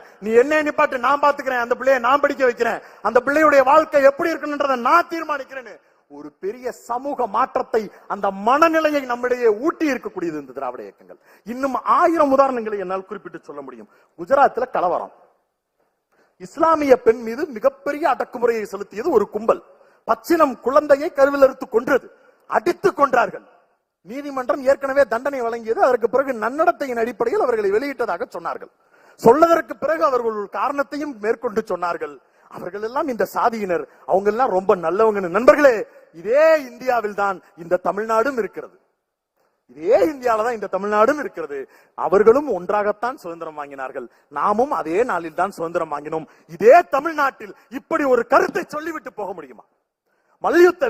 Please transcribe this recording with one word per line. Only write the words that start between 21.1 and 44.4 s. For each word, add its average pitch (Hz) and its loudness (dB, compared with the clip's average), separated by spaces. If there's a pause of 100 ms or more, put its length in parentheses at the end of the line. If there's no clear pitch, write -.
கருவில் 277 2
அறுத்து 269 4
கொன்றது, 247 0 (440)
அடித்து 339 0
கொன்றார்கள். 247 0 (600)
நீதிமன்றம் 269 -6
ஏற்கனவே 269 2
தண்டனை 269 -4
வழங்கியது. 233 -4
அதற்கு 247 2
பிறகு 262 0
நன்னடத்தையின் 254 -2
அடிப்படையில் 247 -2
அவர்களை 220 -2
வெளியிட்டதாக 233 -4
சொன்னார்கள். 165 -10 (500)
சொன்னதற்கு 320 4
பிறகு 320 -2
அவர்கள் 247 0
ஒரு 208 -6
காரணத்தையும் 277 -6
மேற்கொண்டு 220 -2
சொன்னார்கள். 170 -6 (320)
அவர்கள் 196 -12
எல்லாம் 277 -4
இந்த 208 -2
சாதியினர், 185 -2 (220)
அவங்க 190 0
எல்லாம் 226 0
ரொம்ப 190 2
நல்லவங்கன்னு. 190 0
நண்பர்களே, 277 6 (360)
இதே 226 0 (180)
இந்தியாவில் 240 -4
தான் 196 -4 (180)
இந்த 170 -2
தமிழ்நாடும் 226 -2
இருக்கிறது. 143 -8 (1000)
இதே 190 2
இந்தியாவில 247 0
தான் 240 -4
இந்த 190 -8
தமிழ்நாடும் 208 2
இருக்கிறது. 151 -8 (400)
அவர்களும் 214 4
ஒன்றாகத்தான் 208 -4
சுதந்திரம் 165 -14
வாங்கினார்கள், 135 -10 (220)
நாமும் 208 -2